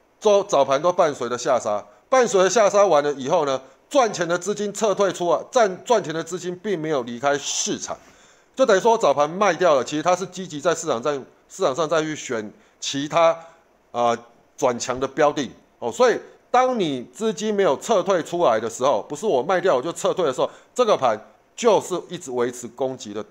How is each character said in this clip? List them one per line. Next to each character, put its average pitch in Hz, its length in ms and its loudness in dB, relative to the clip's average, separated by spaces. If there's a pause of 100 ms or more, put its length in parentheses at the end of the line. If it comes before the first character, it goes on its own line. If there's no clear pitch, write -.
(200)
周-， 202 240 4
早 143 220 2
盘 139 160 0
都 175 100 2
伴 165 240 2
随 120 140 -6
着 120 80 -4
下 131 200 0
杀， 104 240 -2 (280)
伴 254 180 4
随 185 160 4
着 190 60 4
下 202 200 4
杀 202 160 4
完 151 160 4
了 147 120 0
以 131 160 -6
后 160 160 2
呢， 135 160 -2 (280)
赚 240 240 2
钱 160 140 -4
的 175 100 0
资 185 160 -4
金 202 200 -6
撤 208 200 0
退 190 200 0
出 175 180 -2
来， 143 80 2 (100)
赚-， 202 360 2
赚 214 180 2
钱 151 100 -8
的 160 80 -4
资 165 160 -8
金 175 240 -8
并 208 160 -2
没 156 120 -6
有 143 140 0
离 120 180 -10
开 143 160 2
市 - 420 -6
场， - 180 -10 (560)
就 262 120 2
等 214 100 4
于 190 60 4
说 226 160 4
早 151 160 4
盘 147 160 0
卖 185 240 0
掉 160 220 4
了， 123 100 2
其 147 100 -8
实 156 80 -4
它 175 100 2
是 180 120 -4
积 185 200 -12
极 147 140 -12
在 165 160 0
市 170 120 -10
场 117 140 -2
上， 139 240 -4 (220)
市 - 160 -8
场 139 100 2
上 156 140 -2
再 160 140 0
去 156 120 -4
选 110 380 -6 (280)
其 139 280 -6
他， 165 280 2 (560)
呃， 117 240 0 (400)
转 123 220 0
强 127 220 -6
的 135 80 -4
标 147 240 2
的， 135 180 -4 (300)
哦。 120 120 -6
所 240 200 2
以 147 80 -2 (320)
当 254 280 2
你 139 320 -2
资 220 220 -4
金 214 180 -4
没 202 120 2
有 147 140 4
撤 202 260 0
退 180 180 0
出 170 240 -4
来 113 140 4
的 110 100 -6
时 123 140 -8
候， 127 180 2
不 - 140 -10
是 208 100 -8
我 147 160 2
卖 180 180 0
掉 165 160 2
我 127 60 0
就 165 100 -6
撤 170 220 -2
退 175 120 -2
的 135 60 0
时 127 80 -6
候， 139 80 0 (260)
这 247 120 2
个 202 100 4
盘 123 240 0 (360)
就 208 260 2
是 180 180 -6 (100)
一 175 80 -12
直 135 120 -14
维 123 220 -2
持 120 160 -14
攻 131 280 -6
击 110 160 -14
的 104 180 -10